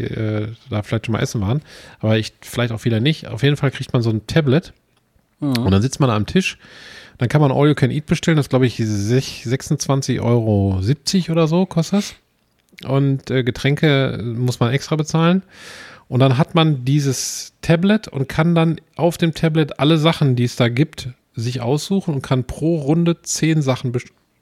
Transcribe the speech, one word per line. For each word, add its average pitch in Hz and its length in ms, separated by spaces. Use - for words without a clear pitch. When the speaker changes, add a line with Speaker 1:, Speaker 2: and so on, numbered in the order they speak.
Speaker 1:
äh, 107 500
da 104 140
vielleicht - 220
schon 110 80
mal 104 60
essen 127 200
waren, 110 220
aber 110 180
ich, 110 240
vielleicht 120 320
auch 110 60
viele 113 220
nicht. 151 260
Auf 107 160
jeden 143 140
Fall 135 160
kriegt - 200
man 123 100
so 117 80
ein 110 180
Tablet 151 440
Speaker 2:
Mhm. 143 180
Speaker 1:
und 113 140
dann 98 100
sitzt 131 160
man 135 120
da 110 40
am 107 120
Tisch, - 320
dann 120 100
kann 151 120
man 143 100
All 135 160
You 147 80
Can 123 160
Eat 143 160
bestellen, 165 300
das 139 100
ist, - 40
glaub 131 120
ich, 117 140
sech-, 110 680
sechsundzwanzig 135 800
Euro 104 600
siebzig 151 520
oder 165 160
so 180 180
kostet 165 320
das. - 160
Und, 135 440
äh, 127 120
Getränke 135 800
muss 120 380
man 117 120
extra 143 240
bezahlen. 165 460
Und 127 120
dann 131 180
hat - 160
man 156 300
dieses 139 760
Tablet 196 480
und 135 200
kann 170 260
dann 165 260
auf 165 220
dem 165 160
Tablet 156 440
alle 156 200
Sachen, 147 380
die 120 80
es 120 120
da 120 120
gibt, 127 420
sich 120 260
aussuchen 147 540
und 135 80
kann 127 220
pro 165 320
Runde 165 460
zehn 156 400
Sachen 131 300
best-, - 200